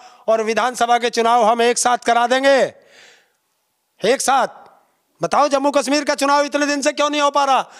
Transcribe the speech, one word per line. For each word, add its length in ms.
और 140
विधानसभा 560
के 120
चुनाव 340
हम 180
एक 160
साथ 200
करा 280
देंगे, 320
एक 200
साथ। 280
बताओ 280
जम्मू 220
कश्मीर 340
का 100
चुनाव 300
इतने 220
दिन 160
से 100
क्यों 180
नहीं 100
हो 100
पा 140
रहा 360